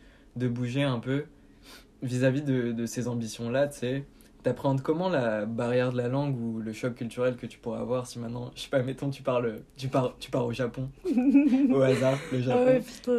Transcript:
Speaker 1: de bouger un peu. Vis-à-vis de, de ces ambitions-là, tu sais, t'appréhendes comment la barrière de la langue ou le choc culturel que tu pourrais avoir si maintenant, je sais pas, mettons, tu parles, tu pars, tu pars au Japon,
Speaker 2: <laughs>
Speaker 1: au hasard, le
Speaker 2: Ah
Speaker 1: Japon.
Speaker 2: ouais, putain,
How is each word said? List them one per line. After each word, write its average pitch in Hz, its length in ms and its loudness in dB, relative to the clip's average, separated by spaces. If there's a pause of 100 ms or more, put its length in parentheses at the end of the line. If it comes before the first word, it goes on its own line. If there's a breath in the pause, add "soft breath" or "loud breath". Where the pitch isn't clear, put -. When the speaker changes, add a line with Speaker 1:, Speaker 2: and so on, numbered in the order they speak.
(380 soft breath)
Speaker 1:
de 123 100 0
bouger 123 360 -2
un 127 160 0
peu. 135 260 -2 (760 loud breath)
Vis-à-vis 127 400 2
de, 127 280 0
de 117 140 -4
ces 117 220 -4
ambitions-là, 120 600 -2
tu 143 120 -12
sais, 135 260 -4 (380 soft breath)
t'appréhendes 135 380 0
comment 165 280 0
la 113 360 0
barrière 123 460 0
de 123 60 -4
la 120 100 0
langue 135 320 -2
ou 113 200 -4
le 110 120 -6
choc 120 240 -4
culturel 127 400 -2
que 120 120 -10
tu - 100 -18
pourrais 113 220 -6
avoir 123 260 -2
si 123 140 -12
maintenant, 120 360 -8
je - 60 -12
sais - 80 -14
pas, 131 140 2
mettons, 135 260 -4
tu - 140 -8
parles, 120 380 0 (160)
tu 131 100 -6
pars, 127 320 0
tu - 100 -14
pars 131 160 0
au 120 80 -2
Japon, 127 360 -4 (140)
Speaker 2:
<laughs> 269 680 6
Speaker 1:
au 135 100 6
hasard, 131 360 4 (140)
le 131 80 0
Speaker 2:
Ah - 20 0
Speaker 1:
Japon. 247 240 4
Speaker 2:
ouais, 254 160 6
putain, - 380 -6